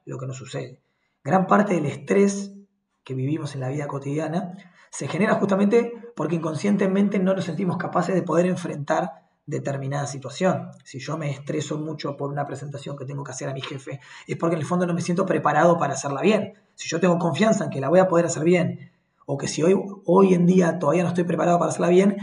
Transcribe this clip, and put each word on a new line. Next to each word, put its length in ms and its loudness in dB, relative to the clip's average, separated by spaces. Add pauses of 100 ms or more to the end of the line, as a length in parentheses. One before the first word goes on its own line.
lo 120 -10
que 80 -10
nos 120 -10
sucede. 440 -12 (400)
Gran 260 0
parte 260 2
del 120 0
estrés 680 0 (500)
que 100 -10
vivimos 400 -4
en 60 -8
la 80 -6
vida 200 -6
cotidiana 640 -6 (360)
se 200 -8
genera 260 2
justamente 600 2 (220)
porque 180 -2
inconscientemente 840 0
no 160 2
nos 100 -4
sentimos 320 -4
capaces 380 -2
de 80 0
poder 240 2
enfrentar 800 -4 (180)
determinada 640 -6
situación. 640 -4 (120)
Si 160 -14
yo 160 -10
me 140 -6
estreso 480 -6
mucho 400 -8
por 140 -6
una 160 -6
presentación 500 -12
que 80 -12
tengo 180 -10
que 80 -12
hacer 160 -10
a 60 -6
mi 80 -10
jefe, 380 -12 (260)
es 100 -6
porque 200 0
en 60 -4
el 60 -6
fondo 200 0
no 80 -2
me 60 -2
siento 260 -2
preparado 500 4
para 160 -2
hacerla 280 -6
bien. 340 2 (180)
Si 160 -14
yo 100 -2
tengo 200 4
confianza 460 2
en 40 -6
que 100 -6
la 100 -2
voy 100 6
a 80 6
poder 180 4
hacer 180 -2
bien, 480 2 (360)
o 100 -4
que 100 -6
si 140 -4
hoy, 140 6 (300)
hoy 280 6
en 140 4
día 320 4
todavía 240 2
no 60 0
estoy 160 0
preparado 340 2
para 100 0
hacerla 200 0
bien, 320 6